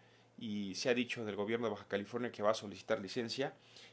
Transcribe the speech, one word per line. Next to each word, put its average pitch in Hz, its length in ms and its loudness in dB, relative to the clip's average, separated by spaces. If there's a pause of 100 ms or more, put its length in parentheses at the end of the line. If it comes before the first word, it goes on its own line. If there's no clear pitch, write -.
(380)
y 104 380 -4
se - 120 2
ha 123 60 6
dicho 120 300 0
del 101 120 -2
gobierno 113 300 0
de 107 60 2
Baja 101 160 -8
California 110 420 -2
que - 120 -4
va 104 100 8
a - 20 2
solicitar 107 460 -2
licencia. 117 520 -2 (400)